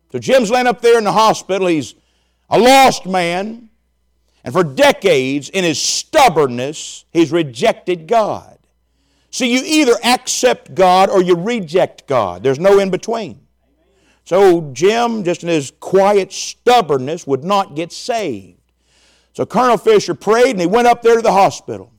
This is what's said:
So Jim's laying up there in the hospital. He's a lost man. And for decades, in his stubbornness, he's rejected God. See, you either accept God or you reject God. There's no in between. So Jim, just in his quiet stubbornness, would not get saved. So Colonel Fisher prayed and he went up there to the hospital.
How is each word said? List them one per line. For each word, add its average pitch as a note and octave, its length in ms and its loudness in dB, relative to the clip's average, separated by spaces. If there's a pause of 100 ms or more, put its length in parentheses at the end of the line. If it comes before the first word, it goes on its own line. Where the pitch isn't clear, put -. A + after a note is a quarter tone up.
(140)
So C3 60 -8
Jim's A#3+ 300 0
laying B3 160 0
up A#3+ 140 0
there A#3 180 4
in A3+ 60 0
the G3 80 -2
hospital. F#3+ 560 0
He's D#3 280 -4 (540)
a - 80 0
lost C4 480 4
man. F#3 640 -4 (720)
And B2 120 -12
for G#3+ 100 2
decades, C#3+ 880 0
in F#3+ 160 -4
his D#3 160 -2
stubbornness, D3 1300 -2
he's D#3+ 220 0
rejected E3 760 -4
God. F#3 500 -4 (720)
See, B3 200 -4
you C4 140 0
either D4+ 360 2
accept A#3+ 720 -2
God F#3 360 4
or G3 120 2
you F3+ 140 2
reject F3 720 -4
God. F#2+ 340 -2
There's C3 160 0
no G3 220 4
in G3 100 -2
between. F#3+ 560 -8 (760)
So E3+ 480 2
Jim, A3 540 -2
just - 180 -4
in E3+ 60 -8
his D#3 320 -4
quiet F#3+ 500 0
stubbornness, D#3+ 960 -2
would C3+ 160 -2
not F#3+ 320 -4
get E3 160 -8
saved. D3 720 -8 (720)
So C3 120 -6
Colonel A#3 320 0
Fisher F#3+ 380 0
prayed A#3+ 360 2
and F#3+ 100 -4
he E3+ 60 -2
went A#3+ 200 2
up A#3+ 140 2
there A#3 160 4
to A#3 40 -2
the A3 120 0
hospital. B2+ 640 -2